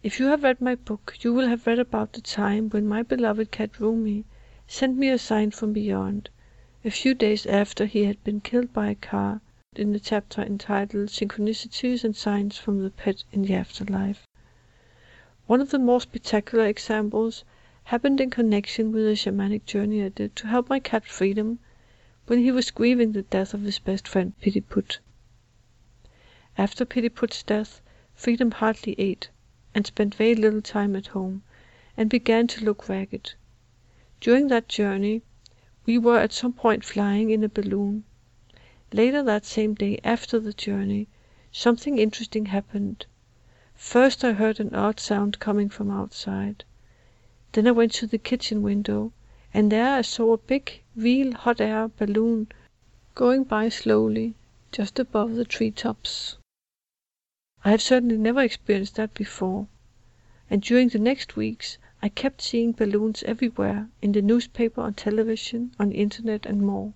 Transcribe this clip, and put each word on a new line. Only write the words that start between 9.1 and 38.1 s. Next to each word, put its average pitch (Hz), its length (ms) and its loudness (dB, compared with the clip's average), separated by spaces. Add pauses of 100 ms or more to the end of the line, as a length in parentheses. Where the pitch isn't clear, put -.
in 208 160 -2
the 208 80 -2
chapter 208 420 -4
entitled 202 680 -2
Synchronicities 220 920 -4
and 220 140 -2
Signs 202 420 -2
from 202 240 -2
the 190 80 -4
Pet - 400 -4
in 196 120 0
the 190 120 2
Afterlife. 196 720 -4 (1200)
One 247 140 4
of 277 100 -2
the 285 80 2
more 247 220 4
spectacular - 680 0
examples 214 800 -2 (400)
happened 269 360 0
in 254 100 0
connection 220 600 0
with 220 160 0
a 214 80 4
shamanic 202 520 -2
journey 208 360 -2
I 196 60 -4
did 202 260 -6
to - 140 -10
help 247 200 0
my 269 120 0
cat - 260 -4
Freedom 214 540 -2 (680)
when 240 140 4
he 247 100 4
was 247 220 0
grieving 240 400 4
the 196 100 -2
death 190 320 -2
of 202 80 -6
his 202 160 -4
best - 300 -4
friend 190 240 0 (100)
Pitiput. 202 560 -2 (1600)
After 202 260 0
Pitiput's - 600 -2
death, 214 360 -2 (340)
Freedom 240 360 0
hardly 214 480 -2
ate 190 320 -2 (440)
and 208 120 0
spent 208 280 -2
very 226 200 4
little 214 260 2
time 202 340 -2
at 196 120 -6
home 190 360 -6 (540)
and 220 140 2
began 233 360 4
to - 160 -4
look 208 280 -2
ragged. 196 420 -6 (880)
During 262 280 4
that 233 200 2
journey, 202 540 0 (640)
we 233 100 2
were 233 220 6
at 214 160 2
some 247 180 -2
point 214 320 2
flying 202 460 0
in 220 120 2
a 214 60 0
balloon. 202 560 -2 (880)